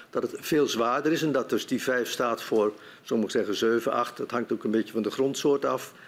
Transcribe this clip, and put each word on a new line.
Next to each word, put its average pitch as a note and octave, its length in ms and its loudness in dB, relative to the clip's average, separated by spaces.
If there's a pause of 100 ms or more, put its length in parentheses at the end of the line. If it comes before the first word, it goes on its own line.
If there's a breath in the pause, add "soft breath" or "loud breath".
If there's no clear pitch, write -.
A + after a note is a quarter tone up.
dat - 120 -2
het A#2+ 180 -6
veel D3+ 280 2
zwaarder B2 440 0
is D#3+ 100 0
en D#3 100 0
dat C3 180 0
dus G#2+ 180 0
die B2 140 -2
vijf B2 300 0
staat A#2+ 320 -2
voor, G#2+ 300 2 (300 loud breath)
sommigen A2 280 0
zeggen G#2 240 0
zeven, A#2 360 2
acht. A#2+ 260 -2
Dat - 140 -8
hangt A#2+ 200 -2
ook A#2 120 -2
een A2+ 80 -2
beetje A2 220 0
van A2+ 80 -2
de G#2 100 -2
grondsoort C3+ 540 0
af, C3 280 -4 (140)